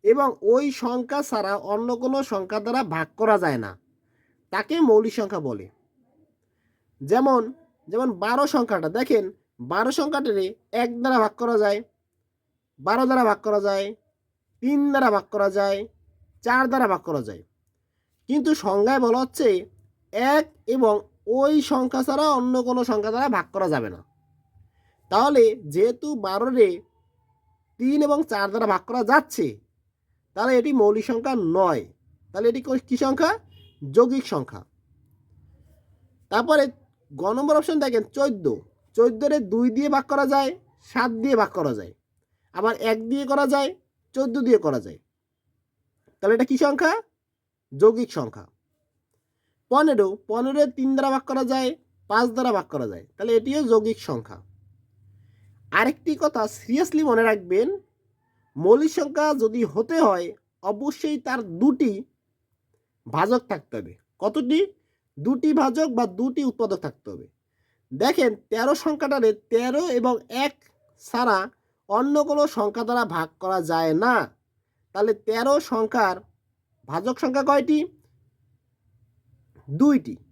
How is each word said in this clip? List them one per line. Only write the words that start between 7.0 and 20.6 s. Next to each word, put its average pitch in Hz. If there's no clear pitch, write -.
যেমন, 247
যেমন 240
বারো 247
সংখ্যাটা 208
দেখেন, 233
বারো 220
সংখ্যাটারে 269
এক 247
দ্বারা 262
ভাগ 208
করা 233
যায়, 202
বারো 208
দ্বারা 254
ভাগ 208
করা 208
যায়, 196
তিন 285
দ্বারা 262
ভাগ 196
করা 202
যায়, 196
চার 247
দ্বারা 254
ভাগ 175
করা 147
যায়। 98
কিন্তু 294
সংজ্ঞায় 208
বলা 233
হচ্ছে 254
এক 311